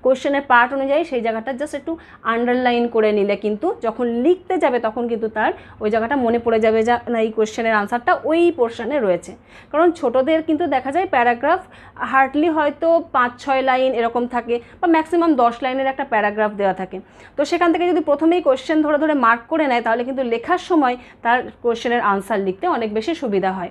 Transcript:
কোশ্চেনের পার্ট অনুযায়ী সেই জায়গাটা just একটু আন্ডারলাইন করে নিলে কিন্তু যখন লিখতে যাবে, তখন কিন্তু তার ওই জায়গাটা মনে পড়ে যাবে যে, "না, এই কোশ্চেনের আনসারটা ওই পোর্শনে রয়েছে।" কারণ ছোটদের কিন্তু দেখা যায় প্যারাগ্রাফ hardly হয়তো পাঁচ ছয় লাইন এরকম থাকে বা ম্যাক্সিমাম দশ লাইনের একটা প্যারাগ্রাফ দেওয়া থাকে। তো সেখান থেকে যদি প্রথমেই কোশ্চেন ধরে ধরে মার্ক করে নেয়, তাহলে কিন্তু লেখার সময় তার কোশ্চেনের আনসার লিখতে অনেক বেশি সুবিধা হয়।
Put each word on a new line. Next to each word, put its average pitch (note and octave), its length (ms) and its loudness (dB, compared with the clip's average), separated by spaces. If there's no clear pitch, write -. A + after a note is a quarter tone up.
কোশ্চেনের C#4 400 0
পার্ট B3+ 300 4
অনুযায়ী C#4 320 -2
সেই C4 160 -4
জায়গাটা A3+ 320 -4
just C#4+ 240 -8
একটু D#4+ 200 -8
আন্ডারলাইন A#3+ 680 0
করে G#3+ 240 2
নিলে G3+ 240 0
কিন্তু G#3+ 460 -4
যখন A#3 240 -4
লিখতে D#4 520 0
যাবে, C4 220 0
তখন A#3 280 -4
কিন্তু A3+ 200 -4
তার A3+ 240 -2
ওই G#3+ 100 -2
জায়গাটা A#3 260 0
মনে A#3 220 2
পড়ে A3+ 220 0
যাবে A3 220 2
যে, A#3+ 140 2
"না, A#3 120 -2
এই A3 100 0
কোশ্চেনের A3+ 420 -2
আনসারটা A#3+ 520 0
ওই E4+ 320 2
পোর্শনে A#3 440 -2
রয়েছে।" F3+ 360 -2
কারণ D#4+ 200 4
ছোটদের C#4 500 0
কিন্তু D#4+ 240 -2
দেখা C4+ 260 -2
যায় F#4 140 0
প্যারাগ্রাফ C4 540 0
hardly C#4+ 380 2
হয়তো E4 500 0
পাঁচ B3 260 0
ছয় C4+ 240 0
লাইন C4 300 2
এরকম A#3 340 -2
থাকে A#3+ 340 -4
বা F4+ 80 2
ম্যাক্সিমাম E4 460 2
দশ A#3 280 2
লাইনের C4+ 240 -2
একটা C4+ 180 -4
প্যারাগ্রাফ G#3+ 480 0
দেওয়া G3 220 0
থাকে। F#3 260 -10
তো C#4+ 80 0
সেখান E4+ 280 2
থেকে F4 160 0
যদি F4+ 120 2
প্রথমেই D#4+ 420 2
কোশ্চেন D#4 400 2
ধরে D4 160 2
ধরে D4+ 160 0
মার্ক A#3 340 2
করে D#4+ 180 0
নেয়, A#3+ 140 0
তাহলে A#3 240 -2
কিন্তু C4+ 180 -4
লেখার A#3 360 -2
সময় C4+ 380 0
তার A#3+ 200 2
কোশ্চেনের A#3 380 0
আনসার G3+ 400 0
লিখতে G3 280 -2
অনেক A#3 260 -2
বেশি A3 200 -2
সুবিধা G3 380 -2
হয়। F3+ 180 -8